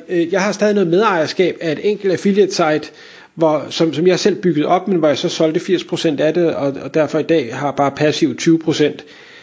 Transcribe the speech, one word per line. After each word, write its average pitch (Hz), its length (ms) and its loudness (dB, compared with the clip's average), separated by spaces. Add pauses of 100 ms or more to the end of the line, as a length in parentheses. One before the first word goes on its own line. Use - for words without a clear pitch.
Øh, 170 240 -2
jeg 185 100 0
har 208 80 0
stadig 208 220 0
noget 196 160 2
medejerskab 175 720 0
af 165 100 -4
et 143 80 -4 (100)
enkelt 196 220 -2
affiliate 190 400 2
site, 156 400 0 (440)
hvor, 156 340 0
som, 165 240 0
som 160 140 2
jeg 180 120 2
selv 190 220 0
byggede 151 260 0
op, 185 200 0
men 190 100 2
hvor 156 100 2
jeg 143 100 2
så 175 120 -2
solgte 165 300 0
firs 175 240 -2
procent 156 360 -2
af 151 140 0
det, 170 220 0
og, 139 280 -2
og 175 100 -10
derfor 156 260 0
i 147 40 -2
dag 143 320 0
har 139 160 -4
bare 139 200 0
passivt 147 480 0
tyve 165 200 4
procent. 147 460 -2 (380)